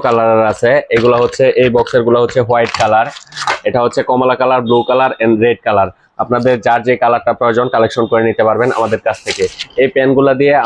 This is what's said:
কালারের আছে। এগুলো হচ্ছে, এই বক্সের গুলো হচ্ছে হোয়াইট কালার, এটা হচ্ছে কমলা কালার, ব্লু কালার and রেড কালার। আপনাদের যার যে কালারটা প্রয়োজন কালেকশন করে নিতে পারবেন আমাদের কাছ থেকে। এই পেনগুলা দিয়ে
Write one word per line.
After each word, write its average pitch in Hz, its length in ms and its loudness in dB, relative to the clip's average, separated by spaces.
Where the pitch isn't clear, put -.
কালারের 113 460 2
আছে। 120 180 0
এগুলো 120 280 2
হচ্ছে, 120 220 0
এই 127 120 4
বক্সের 120 320 0
গুলো 120 160 2
হচ্ছে 120 260 -2
হোয়াইট 120 220 0
কালার, 110 260 2
এটা 123 160 -2
হচ্ছে 120 240 -2
কমলা 127 320 0
কালার, 127 260 0
ব্লু 120 120 2
কালার 131 220 2
and 113 120 2
রেড 120 220 0
কালার। 98 240 0
আপনাদের 123 320 0
যার 117 200 2
যে 123 160 2
কালারটা 117 380 0
প্রয়োজন 120 340 0
কালেকশন 113 360 0
করে 113 180 2
নিতে 110 200 -2
পারবেন 110 200 0
আমাদের 110 280 -2
কাছ 107 100 -4
থেকে। 95 180 -4
এই 135 120 2
পেনগুলা 135 460 2
দিয়ে 143 140 2